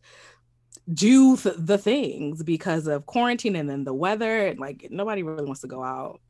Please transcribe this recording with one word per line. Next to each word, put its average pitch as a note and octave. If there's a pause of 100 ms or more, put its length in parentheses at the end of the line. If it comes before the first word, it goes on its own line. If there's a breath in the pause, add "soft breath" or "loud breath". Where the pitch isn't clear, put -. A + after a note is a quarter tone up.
(960 loud breath)
do C4
th-, -
the E3+
things F3+
because D#3
of D3+
quarantine A#3+
and D3
then C#3
the C3+
weather, G#3+
and, C3
like, C#3
nobody G3+
really D#3
wants C#3
to C3+
go B2+
out C3 (100)